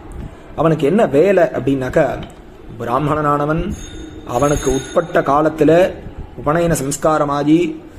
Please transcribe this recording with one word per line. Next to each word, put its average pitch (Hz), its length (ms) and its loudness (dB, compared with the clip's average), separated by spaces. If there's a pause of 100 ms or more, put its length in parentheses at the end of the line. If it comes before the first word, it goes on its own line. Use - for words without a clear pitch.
(560)
அவனுக்கு 156 320 2
என்ன 202 180 4
வேலை 170 380 4
அப்படின்னாக்கா, 135 800 0 (580)
பிராமணனானவன் 147 920 0 (540)
அவனுக்கு 131 460 0
உட்பட்ட 160 480 -2
காலத்துல 156 680 2 (540)
உபநயன 165 300 0
சம்ஸ்காரமாகி 151 1000 0 (240)